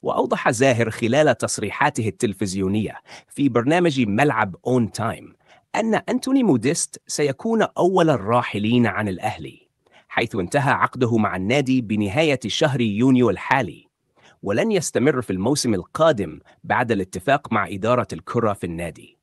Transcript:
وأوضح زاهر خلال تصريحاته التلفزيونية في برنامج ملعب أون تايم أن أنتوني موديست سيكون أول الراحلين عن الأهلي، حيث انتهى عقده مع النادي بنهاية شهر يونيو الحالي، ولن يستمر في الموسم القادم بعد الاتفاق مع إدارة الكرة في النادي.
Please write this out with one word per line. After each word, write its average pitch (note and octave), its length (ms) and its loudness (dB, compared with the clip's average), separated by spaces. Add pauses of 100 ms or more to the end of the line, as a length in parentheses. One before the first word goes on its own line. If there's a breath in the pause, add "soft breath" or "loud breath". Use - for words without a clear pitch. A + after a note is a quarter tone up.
وأوضح - 480 2
زاهر A#2 400 2
خلال B2+ 480 2
تصريحاته A2 680 -2
التلفزيونية G2 880 -2 (340 loud breath)
في C#3+ 200 0
برنامج C3+ 520 2
ملعب A2 560 0 (100)
أون A#2+ 260 0
تايم - 420 -8 (400 soft breath)
أن A3 200 0
أنتوني B3+ 480 0
موديست C#3 640 0
سيكون G3+ 560 -2
أول F3+ 480 2
الراحلين A#2 760 2
عن G#2 220 -2
الأهلي، E2+ 600 -8 (400 soft breath)
حيث - 280 -2
انتهى C3 360 0
عقده B2 440 0
مع G2+ 200 0
النادي B2+ 440 0
بنهاية A2 680 0
شهر C3 340 0
يونيو A#2+ 500 4
الحالي، - 560 -2 (560 soft breath)
ولن D3+ 300 0
يستمر C3+ 500 0
في G2+ 100 -6
الموسم A2+ 420 0
القادم G2+ 680 -2 (240 soft breath)
بعد A2+ 280 0
الاتفاق G2+ 600 -2
مع G#2 160 0
إدارة A2 440 0
الكرة A2+ 400 -2
في G2 120 -8
النادي. E2+ 580 -10